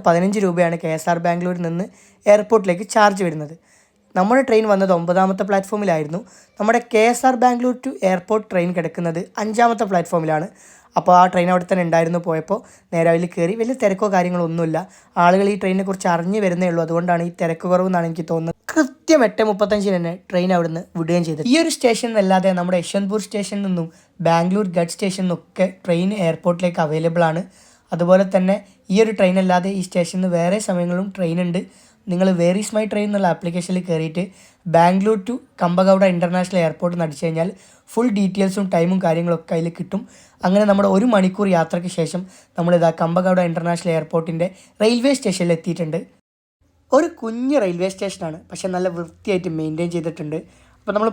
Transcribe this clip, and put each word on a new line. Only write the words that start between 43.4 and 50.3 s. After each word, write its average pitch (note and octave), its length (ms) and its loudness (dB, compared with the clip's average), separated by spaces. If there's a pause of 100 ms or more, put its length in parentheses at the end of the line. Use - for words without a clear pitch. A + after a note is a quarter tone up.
ഇന്റർനാഷണൽ E3+ 460 -4
എയർപോർട്ടിൻ്റെ E3 540 -4 (340)
റെയിൽവേ A#3+ 360 2
സ്റ്റേഷനിൽ F3 380 0
എത്തിയിട്ടുണ്ട്. E3 420 -6 (920)
ഒരു D#4 160 4 (140)
കുഞ്ഞ് B3 440 -2
റെയിൽവേ F3+ 300 -2
സ്റ്റേഷനാണ്, F#3 420 -8 (120)
പക്ഷേ - 260 -10
നല്ല F3+ 220 -2
വൃത്തിയായിട്ട് F3 540 -6 (100)
മെയിൻറ്റെയിൻ D#3 340 -4
ചെയ്തിട്ടുണ്ട്. D#3+ 420 -6 (440)